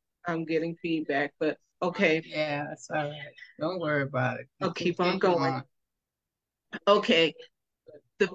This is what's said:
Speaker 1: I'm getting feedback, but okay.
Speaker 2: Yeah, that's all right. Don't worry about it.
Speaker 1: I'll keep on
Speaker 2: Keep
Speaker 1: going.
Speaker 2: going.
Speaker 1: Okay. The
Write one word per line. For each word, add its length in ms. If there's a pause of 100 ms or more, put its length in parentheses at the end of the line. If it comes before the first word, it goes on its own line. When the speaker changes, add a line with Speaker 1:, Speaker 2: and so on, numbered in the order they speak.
(260)
Speaker 1:
I'm 180
getting 320
feedback, 640
but 180 (260)
okay. 440
Speaker 2:
Yeah, 420
that's 220
all 140
right. 300 (260)
Don't 200
worry 220
about 380
it. 60 (140)
Speaker 1:
I'll 120
keep 280
on 120
Speaker 2:
Keep 100
Speaker 1:
going. 160
Speaker 2:
going. 240 (1200)
Speaker 1:
Okay. 480 (840)
The 160